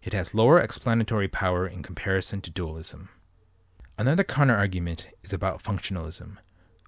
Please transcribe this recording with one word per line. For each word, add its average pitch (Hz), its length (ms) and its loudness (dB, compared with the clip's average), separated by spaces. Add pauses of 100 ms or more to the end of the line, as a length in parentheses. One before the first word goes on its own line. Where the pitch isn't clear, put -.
it - 120 -6
has 92 200 -2
lower 123 260 8
explanatory 110 680 0
power 92 400 0
in 90 160 -8
comparison 95 580 -2
to - 80 -12
dualism. 80 600 -8 (880)
Another 151 260 2
counterargument 98 840 2 (140)
is - 120 -8
about 92 280 -2
functionalism, 85 760 -6 (500)